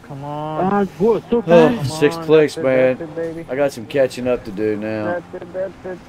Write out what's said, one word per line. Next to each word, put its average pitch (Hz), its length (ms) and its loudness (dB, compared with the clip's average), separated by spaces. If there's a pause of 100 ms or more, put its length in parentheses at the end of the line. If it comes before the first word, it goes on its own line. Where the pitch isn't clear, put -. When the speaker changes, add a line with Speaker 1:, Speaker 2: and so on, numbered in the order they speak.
Speaker 1:
Come 139 200 -14
on. 156 500 -4
Speaker 2:
Ah, 202 100 2
this 156 160 -6
water 208 200 4
is - 100 -10
so 233 80 0
Speaker 3:
Oh, 226 40 0
Speaker 2:
bad. 165 360 6
Speaker 1:
Come 147 80 -4
Speaker 3:
sixth 151 340 0
Speaker 1:
on, 165 60 -8
Speaker 3:
place, 156 300 4
Speaker 1:
that's 160 80 -6
it, 131 40 0
Speaker 3:
man. 131 300 4
Speaker 1:
that's 160 140 -10
it, 151 40 -14
baby. 165 360 -8
Speaker 3:
I 131 40 -4
got 143 160 0
some 113 140 -12
catching 131 420 0
up 123 180 -2
to 113 60 -10
do 107 260 -2
now. 107 280 -6
Speaker 1:
That's 175 380 -8
it, 170 100 -18
that's 185 320 -8
it. 185 240 -10